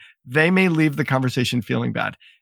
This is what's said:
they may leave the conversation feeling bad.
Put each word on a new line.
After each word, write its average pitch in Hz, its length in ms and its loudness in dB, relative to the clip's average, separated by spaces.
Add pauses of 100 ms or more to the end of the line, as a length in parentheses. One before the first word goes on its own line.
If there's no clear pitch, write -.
(260)
they 156 260 2
may 185 160 4
leave 156 300 0
the 151 80 -2
conversation 127 560 -2
feeling 120 320 -4
bad. 110 240 -6 (240)